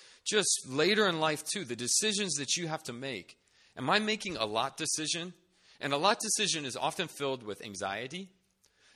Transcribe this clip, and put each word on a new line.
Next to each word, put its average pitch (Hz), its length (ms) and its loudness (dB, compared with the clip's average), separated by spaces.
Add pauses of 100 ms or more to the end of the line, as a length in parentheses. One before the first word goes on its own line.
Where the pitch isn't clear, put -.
(260)
just 196 420 2
later 190 400 4
in 165 120 2
life 156 240 2
too, 196 200 -4
the 117 120 -4
decisions 190 580 2
that 139 220 0
you 170 120 -4
have 156 140 -4
to 120 100 -8
make. 120 460 -8 (380)
Am 127 120 -2
I 196 100 6
making 214 380 -2
a 113 80 2
lot 113 320 0
decision? 165 560 -2 (480)
And 139 120 0
a 143 40 4
lot 202 240 4
decision 170 440 0
is 120 120 -6
often 156 320 -2
filled 135 340 -2
with 104 220 -8
anxiety. 113 640 -6 (680)